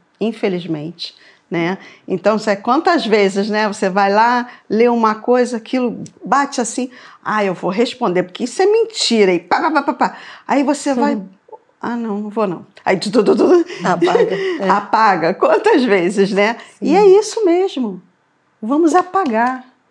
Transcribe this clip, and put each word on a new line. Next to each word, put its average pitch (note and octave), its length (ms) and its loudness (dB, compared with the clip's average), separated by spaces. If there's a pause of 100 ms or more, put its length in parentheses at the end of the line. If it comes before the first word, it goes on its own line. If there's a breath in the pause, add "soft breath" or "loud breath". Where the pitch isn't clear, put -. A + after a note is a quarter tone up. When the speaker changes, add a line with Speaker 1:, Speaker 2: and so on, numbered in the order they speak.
(220)
Speaker 1:
infelizmente, F3 960 -6 (340 soft breath)
né? E3+ 300 -2 (280 loud breath)
Então, G3+ 300 0
Zé, G#3 180 -2
quantas C4+ 500 0
vezes, G3+ 440 2
né, G#3+ 180 0
você G3+ 220 -4
vai G3 240 2
lá, A#3+ 340 2 (220 loud breath)
lê A3 180 4
uma A3+ 280 2
coisa, A#3+ 420 0
aquilo A#3+ 460 -4 (200)
bate C4+ 380 -2
assim, B3+ 300 -6 (340 loud breath)
"Ah, G#3+ 180 -2
eu F#3 120 -2
vou F3 160 -6
responder, G3+ 520 -2
porque F3+ 200 -8
isso B3+ 180 -6
é F#4+ 60 4
mentira", A#3+ 680 2
e E3+ 60 0
pá, - 220 -2
pá, E4 100 -2
pá, D4 100 0
pá, C#4+ 120 -4
pá. - 240 -2 (300 loud breath)
Aí C4 140 0
você C#4+ 320 -2
vai, A#3 220 0
Speaker 2:
Sim. F#3 120 -10 (540)
Speaker 1:
"Ah, A#3 140 -6
não, A3 240 -6
não G#3+ 100 -8
vou G#3+ 160 -2
não." F#3 220 -8 (180)
Aí F#3+ 120 2
tu, G3+ 140 -6
tu, G#3+ 120 2
tu, - 120 2
tu, E4 300 4 (180)
Speaker 3:
Apaga, F#4 520 2
é. F4+ 340 -4
Speaker 1:
<laughs> - 0 -
apaga. G3+ 640 2
Quantas E4+ 500 2
vezes, G3 480 2
né? G#3 260 0 (200 loud breath)
Speaker 2:
Sim. - 140 -8
Speaker 1:
E D#4 40 4
é G4+ 120 6
isso G#4 380 4
mesmo. E4 540 0 (640)
Vamos C#4+ 320 2
apagar. C4 720 -2 (240)